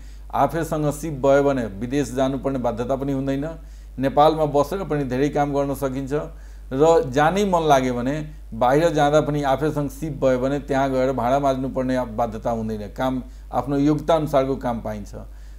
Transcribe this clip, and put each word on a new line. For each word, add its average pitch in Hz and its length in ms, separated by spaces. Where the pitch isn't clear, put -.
आफैसँग 151 600
सिप 160 200
भयो 139 300
भने 135 220
विदेश 120 480
जानुपर्ने 135 460
बाध्यता 117 360
पनि 139 160
हुँदैन, 135 380
नेपालमा 147 460
बसेर 147 380
पनि 147 200
धेरै 131 260
काम 143 240
गर्न 139 200
सकिन्छ 135 400
र 156 380
जानै 165 340
मन 180 160
लाग्यो 135 320
भने, 139 360
बाहिर 131 360
जाँदा 147 320
पनि 147 220
आफैसँग 143 460
सिप 151 320
भयो 131 180
भने 139 200
त्यहाँ 135 320
गएर 131 200
भाँडा 127 280
माझ्नुपर्ने 131 680
बाध्यता 113 460
हुँदैन, 110 360
काम 127 260
आफ्नो 139 240
योग्यता 151 380
अनुसारको 135 400
काम 117 260
पाइन्छ। 107 340